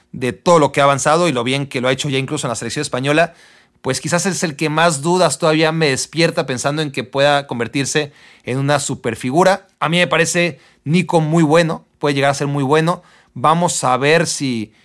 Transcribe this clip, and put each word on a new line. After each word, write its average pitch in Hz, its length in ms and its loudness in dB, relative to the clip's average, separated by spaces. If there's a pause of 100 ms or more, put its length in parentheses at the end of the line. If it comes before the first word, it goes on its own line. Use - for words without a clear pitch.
(120)
de 123 200 -4
todo 175 260 2
lo 143 120 4
que 147 100 0
ha 139 40 4
avanzado 151 440 2
y 147 40 0
lo 120 120 -2
bien 139 220 -2
que 131 140 -6
lo 123 80 0
ha 131 40 2
hecho 139 160 -4
ya 135 100 -2
incluso 143 280 -4
en 123 40 -4
la 117 40 -4
selección 113 280 -6
española, 147 520 -2 (480)
pues 131 180 -4
quizás 170 240 -2
es 190 180 -2
el 160 120 -4
que 151 160 -4
más 156 320 0
dudas 170 360 2
todavía 156 340 2
me 160 180 0
despierta 160 560 -2
pensando 139 340 -2
en 151 120 -4
que 131 120 -6
pueda 143 420 2
convertirse 135 640 -4 (320)
en 123 140 -4
una 143 200 0
superfigura. 143 880 -2 (140)
A 147 80 -2
mí 170 100 0
me 180 80 2
parece 170 540 0 (240)
Nico 170 360 2
muy 160 220 2
bueno, 160 420 2 (140)
puede 147 160 0
llegar 139 160 2
a 139 40 0
ser 143 120 -4
muy 143 160 -2
bueno. 160 400 0 (320)
Vamos 160 500 0
a 127 140 2
ver 151 280 2
si, 117 460 -6 (120)